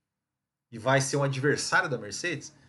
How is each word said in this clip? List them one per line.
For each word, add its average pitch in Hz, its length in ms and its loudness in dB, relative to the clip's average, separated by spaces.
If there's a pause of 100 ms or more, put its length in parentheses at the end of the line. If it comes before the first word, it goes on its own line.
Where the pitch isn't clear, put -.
(720)
E 117 60 -12
vai 131 240 4
ser 143 160 0
um 143 60 2
adversário 139 640 2
da 123 80 -2
Mercedes? 120 560 -6 (160)